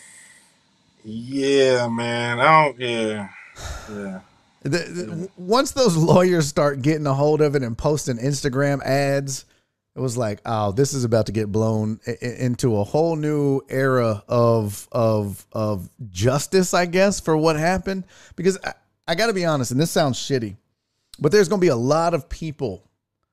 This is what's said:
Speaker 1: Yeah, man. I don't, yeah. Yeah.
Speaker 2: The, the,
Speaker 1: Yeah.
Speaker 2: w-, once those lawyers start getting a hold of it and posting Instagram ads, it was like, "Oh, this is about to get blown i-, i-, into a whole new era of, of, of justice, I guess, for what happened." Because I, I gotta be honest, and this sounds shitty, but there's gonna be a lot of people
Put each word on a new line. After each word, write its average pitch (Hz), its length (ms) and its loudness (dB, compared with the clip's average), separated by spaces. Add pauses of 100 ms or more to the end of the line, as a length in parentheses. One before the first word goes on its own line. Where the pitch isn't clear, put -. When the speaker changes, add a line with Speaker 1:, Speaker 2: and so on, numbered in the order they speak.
(1040)
Speaker 1:
Yeah, 131 840 2
man. 120 520 -2
I 156 240 6
don't, 123 160 -4
yeah. 110 480 -4 (640)
Yeah. 196 300 -10 (420)
Speaker 2:
The, 143 80 -6
the, 170 320 -4
Speaker 1:
Yeah. 175 40 -8
Speaker 2:
w-, 170 300 -10
once 220 360 0
those 233 240 2
lawyers 170 520 4
start 147 340 0
getting 151 240 0
a 139 80 0
hold 147 260 2
of 147 140 2
it 143 80 0
and 113 160 -6
posting 147 400 -2
Instagram 139 680 -2
ads, 139 600 -2 (500)
it 131 60 -10
was 127 160 -4
like, 107 280 -4
"Oh, 107 280 -2
this 139 200 2
is 135 120 -2
about 110 220 2
to 101 60 -8
get 104 200 -2
blown 110 540 0
i-, 123 40 -6 (100)
i-, 120 60 -8
into 120 500 -2
a 101 80 2
whole 165 320 0
new 147 520 0
era 127 600 0
of, 117 640 0
of, 107 600 -2
of 107 360 -4 (220)
justice, 139 640 0
I 180 120 2
guess, 185 340 2
for 160 160 0
what 156 200 2
happened." 185 480 -2 (300)
Because 185 300 0
I, - 100 -8 (320)
I 170 80 0
gotta 226 180 0
be 185 120 0
honest, 147 260 0
and 127 100 0
this 170 120 2
sounds 147 260 2
shitty, 117 380 -4 (640)
but 139 100 2
there's 202 180 4
gonna 202 120 0
be 180 80 4
a 131 80 2
lot 151 360 2
of 165 160 -4
people 139 540 -8 (500)